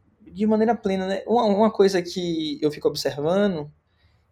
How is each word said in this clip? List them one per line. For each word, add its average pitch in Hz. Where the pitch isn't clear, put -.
de 180
maneira 220
plena, 190
né? 190
Uma, 233
uma 208
coisa 190
que 165
eu 147
fico 147
observando, 147